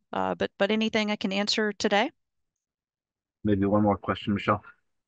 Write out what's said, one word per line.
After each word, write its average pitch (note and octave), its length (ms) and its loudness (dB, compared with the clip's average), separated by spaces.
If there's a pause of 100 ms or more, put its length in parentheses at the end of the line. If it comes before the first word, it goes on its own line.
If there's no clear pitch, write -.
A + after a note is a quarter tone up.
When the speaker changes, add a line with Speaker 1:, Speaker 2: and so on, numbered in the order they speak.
(140)
Speaker 1:
uh, F#3 200 -2
but, G3 240 -4
but G3 120 0
anything A3 400 0
I G#3 60 -2
can G#3 140 -4
answer G#3 440 -2
today? G#3+ 360 2 (1300)
Speaker 2:
Maybe G2+ 220 2
one G#2 160 4
more G2+ 160 2
question, - 340 -4
Michelle. G2 300 0 (460)